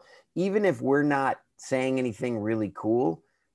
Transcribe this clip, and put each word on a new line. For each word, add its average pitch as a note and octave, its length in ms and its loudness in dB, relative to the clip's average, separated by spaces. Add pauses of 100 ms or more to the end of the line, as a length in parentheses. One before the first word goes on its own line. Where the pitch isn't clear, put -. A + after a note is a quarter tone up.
(360)
even G3 300 0
if B2+ 160 0
we're C#3 220 4
not C#3 340 2 (200)
saying C3 420 -2
anything A#2+ 400 -4
really G#2+ 360 -2
cool, B2 480 0 (320)